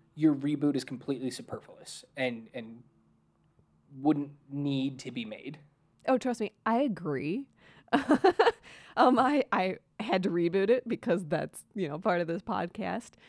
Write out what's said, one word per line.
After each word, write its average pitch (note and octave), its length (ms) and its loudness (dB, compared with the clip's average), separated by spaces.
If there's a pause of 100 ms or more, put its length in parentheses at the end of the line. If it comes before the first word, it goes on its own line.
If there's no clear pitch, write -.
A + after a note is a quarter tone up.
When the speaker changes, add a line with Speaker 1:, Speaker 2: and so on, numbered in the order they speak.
(140)
Speaker 1:
your D3+ 200 4
reboot C#3+ 420 0
is B2+ 80 -2
completely C3 460 -6
superfluous - 760 -14 (120)
and, A#2+ 380 -4
and A#2 280 -14 (1160)
wouldn't C#3+ 300 2 (200)
need C#3 500 -2
to C3 100 -12
be A#2+ 140 -8
made. A2 340 -12 (500)
Speaker 2:
Oh, C4 100 4
trust B3 220 -4
me, G#3+ 120 -6 (120)
I A3+ 180 2
agree. E3+ 640 -4 (460)
<laughs> - 40 6 (1000)
Um, A#3+ 200 8
I, C4 340 4
I F#3 240 0 (240)
had G#3 220 0
to F#3+ 80 0
reboot F3 400 2
it - 180 2
because E3+ 380 -2
that's, D3+ 480 -6
you F#3 120 -4
know, D3 120 -6
part F3+ 240 0
of E3 40 -4
this E3+ 140 -4
podcast. F#3 720 -6 (180)